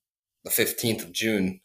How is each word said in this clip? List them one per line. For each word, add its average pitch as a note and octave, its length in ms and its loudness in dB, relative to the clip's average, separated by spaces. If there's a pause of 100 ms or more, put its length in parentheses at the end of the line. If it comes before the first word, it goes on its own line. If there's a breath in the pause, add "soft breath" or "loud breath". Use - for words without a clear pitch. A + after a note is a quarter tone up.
(440)
the - 60 -12
fifteenth - 540 0
of - 80 -16
June. G2+ 520 0